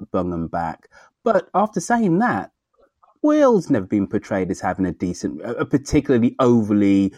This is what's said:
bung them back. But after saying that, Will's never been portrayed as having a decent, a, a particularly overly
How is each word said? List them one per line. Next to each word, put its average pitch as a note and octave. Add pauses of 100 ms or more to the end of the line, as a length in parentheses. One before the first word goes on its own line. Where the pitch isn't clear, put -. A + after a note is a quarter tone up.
(120)
bung F2+
them E2+
back. E2 (360)
But G3+
after G3
saying G#3+
that, F#3 (760)
Will's C#4
never G#2+
been G2
portrayed G2
as F#2
having F#2
a F2
decent, E2+
a, A2+
a D3+
particularly C3+
overly G#2